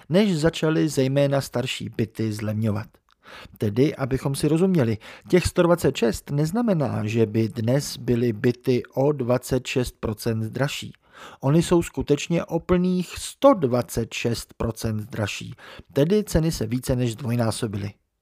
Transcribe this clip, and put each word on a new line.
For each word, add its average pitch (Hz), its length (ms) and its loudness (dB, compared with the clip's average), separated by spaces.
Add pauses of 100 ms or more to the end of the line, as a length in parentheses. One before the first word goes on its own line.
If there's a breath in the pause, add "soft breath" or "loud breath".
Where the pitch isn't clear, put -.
než 185 300 4
začaly 160 500 2
zejména 139 520 2
starší 123 480 -6
byty 110 440 -2
zlevňovat. 107 540 -2 (680 loud breath)
Tedy, 120 380 2
abychom 135 400 -2
si 156 120 -2
rozuměli, 160 500 2 (320 loud breath)
těch 180 180 4
sto - 160 2
dvacet 170 320 2
šest - 360 -2
neznamená, 151 720 0
že 113 200 2
by 110 240 0
dnes 120 480 -2
byly 120 360 0
byty 120 500 0 (100)
o 139 180 2
dvacet 127 560 0
šest - 320 -2
procent 113 440 -2
dražší. 120 500 -6 (460 loud breath)
Ony 151 240 4
jsou 170 200 2
skutečně - 640 -2
o 165 140 -4
plných 180 580 0
sto - 360 4
dvacet 123 600 -2
šest - 440 -4
procent 110 520 -4
dražší, 110 440 -6 (400 loud breath)
tedy 180 300 2
ceny 165 280 0
se - 140 -4
více 127 300 -2
než 123 180 0
zdvojnásobily. 110 800 -4 (280)